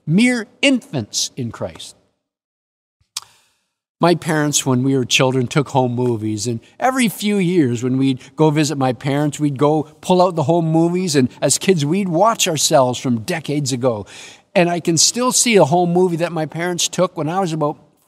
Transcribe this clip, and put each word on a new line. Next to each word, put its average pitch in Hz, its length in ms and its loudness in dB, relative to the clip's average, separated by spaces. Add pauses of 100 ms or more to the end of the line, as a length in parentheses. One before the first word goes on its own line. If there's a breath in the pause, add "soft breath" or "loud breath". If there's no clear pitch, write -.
mere 226 420 2 (140)
infants 220 760 -2
in 120 140 -6
Christ." - 440 -12 (2000 soft breath)
My 170 120 4
parents, 151 520 -2
when 127 180 0
we 135 140 0
were 127 80 0
children, 131 420 0
took 139 220 -2
home 127 260 0
movies. 110 520 -4
And 117 120 -4 (200 soft breath)
every 254 280 0
few 208 300 -2
years 165 440 2
when 127 160 -2
we'd 135 220 0 (160 loud breath)
go 156 140 4
visit 151 280 0
my 131 140 0
parents, 143 480 -2
we'd 147 180 -2
go 147 260 2 (180 loud breath)
pull 180 200 2
out 185 140 2
the 160 80 -2
home 165 260 0
movies. 170 460 0
And 127 140 4 (120)
as 143 160 0
kids, 175 280 0
we'd 185 240 0
watch 196 360 2
ourselves 139 540 2
from 120 220 -2
decades 139 500 -4
ago. 120 340 -2 (480 loud breath)
And 175 160 2
I 175 120 -4
can 165 160 0
still 240 340 0
see 233 240 2
a 185 80 8
home 170 300 2
movie 180 240 2
that 170 160 -4
my 160 120 -4
parents 170 440 -4
took 180 260 -2
when 151 140 -4
I 180 100 -2
was 175 140 -2
about 151 240 -2 (300)